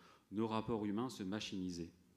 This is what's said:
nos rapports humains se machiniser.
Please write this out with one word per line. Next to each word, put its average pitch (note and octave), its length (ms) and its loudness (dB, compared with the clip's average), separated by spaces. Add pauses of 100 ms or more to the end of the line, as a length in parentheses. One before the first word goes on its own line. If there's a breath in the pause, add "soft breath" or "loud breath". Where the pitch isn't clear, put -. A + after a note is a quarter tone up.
(340 soft breath)
nos G#2+ 120 2
rapports A2 400 2
humains G#2 220 2
se A2+ 160 -4
machiniser. F#2 640 -2 (280)